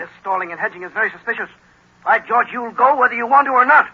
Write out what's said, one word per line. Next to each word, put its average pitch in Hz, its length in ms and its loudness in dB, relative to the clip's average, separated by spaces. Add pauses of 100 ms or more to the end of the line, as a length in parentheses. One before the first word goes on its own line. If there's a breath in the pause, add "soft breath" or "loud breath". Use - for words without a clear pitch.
this 170 80 -16 (120)
stalling 185 320 -4
and 170 80 -14
hedging 190 220 -6
is 180 100 -14
very 208 180 -2
suspicious. 202 380 -8 (560 soft breath)
By 220 160 2
George, 226 320 -2
you'll 240 200 -10
go 254 240 2
whether 247 180 0
you 233 120 -4
want 277 200 4
to 269 60 -4
or 247 120 4
not. 285 300 4